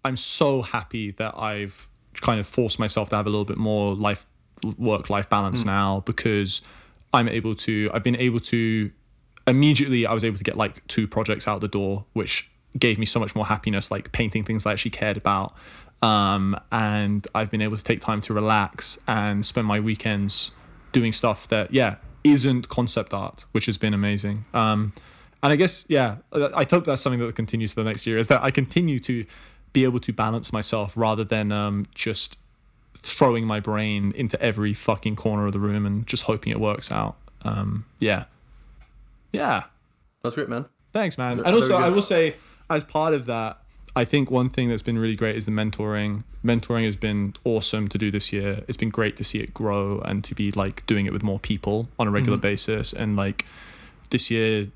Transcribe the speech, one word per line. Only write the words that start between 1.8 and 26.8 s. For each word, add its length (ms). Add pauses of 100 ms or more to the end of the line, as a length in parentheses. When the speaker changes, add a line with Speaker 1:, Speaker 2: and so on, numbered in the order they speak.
Speaker 1:
kind 180
of 80
forced 320
myself 320
to 60
have 100
a 40
little 140
bit 140
more 380
life, 280 (540)
work-life 500
balance 340
Speaker 2:
Mm. 40
Speaker 1:
now, 400
because 560 (500)
I'm 160
able 280
to, 360
I've 120
been 120
able 240
to, 520 (560)
immediately 580
I 80
was 100
able 140
to 60
get, 120
like, 300
two 220
projects 400
out 120
the 80
door, 440
which 360 (300)
gave 220
me 60
so 120
much 160
more 120
happiness, 440
like, 220
painting 320
things 200
I 80
actually 200
cared 240
about. 380 (480)
Um, 540 (140)
and 640
I've 160
been 120
able 140
to 60
take 180
time 220
to 120
relax 640 (100)
and 360
spend 220
my 140
weekends 720 (400)
doing 180
stuff 380
that, 260
yeah, 220 (260)
isn't 460
concept 440
art, 380
which 160
has 100
been 180
amazing. 500 (100)
Um, 380 (500)
and 100
I 40
guess, 320
yeah, 280 (160)
I, 180 (100)
I 100
hope 140